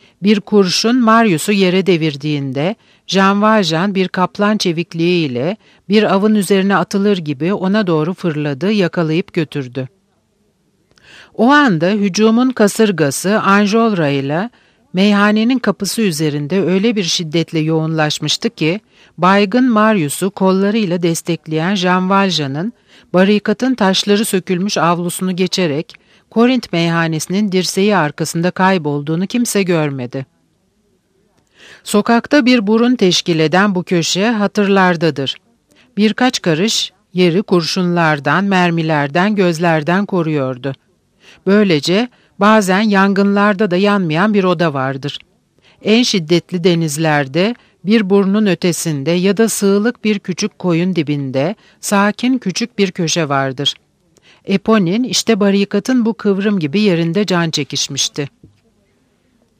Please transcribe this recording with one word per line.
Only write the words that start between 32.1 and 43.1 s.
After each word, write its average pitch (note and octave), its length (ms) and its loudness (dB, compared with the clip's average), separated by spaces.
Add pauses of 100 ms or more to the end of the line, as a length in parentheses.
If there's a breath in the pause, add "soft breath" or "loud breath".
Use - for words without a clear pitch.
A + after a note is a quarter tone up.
bir A#3+ 200 2
burun A#3 300 2
teşkil F3 420 0
eden F3+ 360 2
bu F3+ 80 -2
köşe F3+ 480 -2
hatırlardadır. F#3 1080 0 (600 soft breath)
Birkaç A3 460 0
karış F3 500 -2 (220)
yeri F3+ 280 2
kurşunlardan, E3+ 1000 0
mermilerden, E3+ 880 0
gözlerden F3 720 0
koruyordu. C#3 640 -4 (720 soft breath)
Böylece G3 640 2 (320 soft breath)
bazen G3+ 400 4
yangınlarda G3+ 920 2